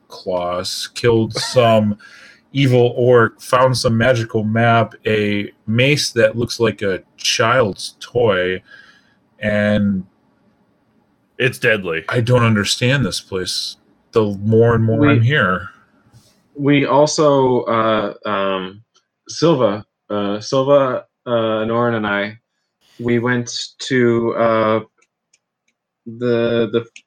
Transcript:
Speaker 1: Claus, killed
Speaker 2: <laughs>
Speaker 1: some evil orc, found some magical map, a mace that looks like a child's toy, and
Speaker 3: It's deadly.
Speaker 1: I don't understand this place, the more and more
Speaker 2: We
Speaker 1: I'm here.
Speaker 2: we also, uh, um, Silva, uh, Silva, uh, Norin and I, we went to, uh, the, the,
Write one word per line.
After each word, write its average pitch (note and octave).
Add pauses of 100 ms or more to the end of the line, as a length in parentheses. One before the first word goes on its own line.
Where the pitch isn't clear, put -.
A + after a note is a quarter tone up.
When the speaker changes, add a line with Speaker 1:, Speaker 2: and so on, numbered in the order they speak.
Speaker 1:
Claus, F2+
killed A2+
Speaker 2:
<laughs> B2 (100)
Speaker 1:
some A2 (560)
evil B2
orc, A#2+
found B2+
some A#2
magical A2+
map, A2+ (140)
a G#2 (140)
mace B2+
that A2
looks A#2
like G#2+
a F#2+ (160)
child's A2+
toy, F#2 (800)
and G#2 (1300)
Speaker 3:
It's B2+
deadly. F#2
Speaker 1:
I A#2+
don't B2
understand A2+
this F2
place, - (340)
the A2 (180)
more A2+
and A2+
more A2+
Speaker 2:
We D3
Speaker 1:
I'm C#3+
here. A2+ (840)
Speaker 2:
we C#3+
also, C#3
uh, A2 (120)
um, G2 (440)
Silva, B2 (240)
uh, G#2
Silva, C3 (200)
uh, A2+
Norin A#2
and G#2+
I, G2+ (600)
we A#2+
went A#2+ (280)
to, A#2
uh, A2 (1300)
the, A#2
the, A#2 (220)